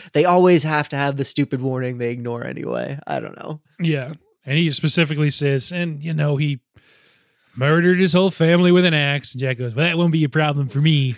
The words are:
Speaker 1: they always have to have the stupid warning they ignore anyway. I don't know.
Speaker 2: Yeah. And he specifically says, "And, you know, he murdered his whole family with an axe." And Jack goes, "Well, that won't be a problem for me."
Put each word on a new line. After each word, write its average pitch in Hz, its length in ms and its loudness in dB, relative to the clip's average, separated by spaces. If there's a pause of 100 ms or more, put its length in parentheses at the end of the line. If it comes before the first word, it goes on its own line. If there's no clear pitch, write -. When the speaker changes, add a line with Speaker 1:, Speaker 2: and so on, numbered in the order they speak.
(120)
Speaker 1:
they 156 140 2
always 180 360 6
have 151 280 -2
to 147 60 -6
have 139 200 -2
the 139 80 -2
stupid 135 380 -2
warning 127 360 -4
they 120 140 -4
ignore 120 320 -8
anyway. 127 600 -6
I 139 120 -4
don't - 200 -12
know. 151 220 -12 (200)
Speaker 2:
Yeah. 151 320 -2 (320)
And 135 140 -2
he 165 140 2
specifically 151 580 0
says, 139 420 -2
"And, 170 320 -6
you 165 100 -6
know, 147 220 0
he 143 240 -2 (960)
murdered 170 420 2
his 185 160 2
whole 185 160 4
family 175 420 4
with 180 140 6
an 165 80 2
axe." 143 380 -2
And 127 80 -8
Jack 131 180 -2
goes, 123 160 -6
"Well, 147 120 0
that 175 120 0
won't 170 140 2
be 160 120 2
a 143 60 0
problem 147 380 0
for 139 120 -2
me." 143 380 -2